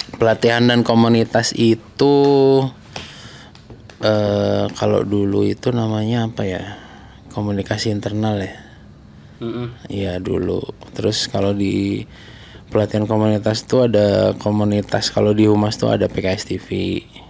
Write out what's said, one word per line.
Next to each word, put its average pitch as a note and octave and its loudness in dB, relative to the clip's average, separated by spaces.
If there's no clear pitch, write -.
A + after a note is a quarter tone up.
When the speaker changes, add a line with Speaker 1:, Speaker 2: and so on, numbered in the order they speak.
Speaker 1:
Pelatihan A#2 4
dan A#2+ 4
komunitas A#2 2
itu, A#2 2
eh, G#2 0
kalau G2+ -2
dulu G2+ 0
itu G2+ -2
namanya A2+ -2
apa A2 -8
ya? F#2 -8
Komunikasi G#2 -4
internal G#2 -4
ya? F2+ -10
Speaker 2:
Mm-mm. A#2 -8
Speaker 1:
Iya, F#2+ -6
dulu. F2+ -4
Terus - -2
kalau G2+ 0
di G2+ -2
pelatihan G#2+ 0
komunitas G#2+ 0
tuh B2+ 2
ada G2+ 2
komunitas, G#2 -2
kalau G#2 2
di G#2+ 4
Humas G#2+ 2
tuh A2+ 0
ada G2+ 0
P - -8
K F#2+ -2
S - -6
T - -6
V F#2+ -4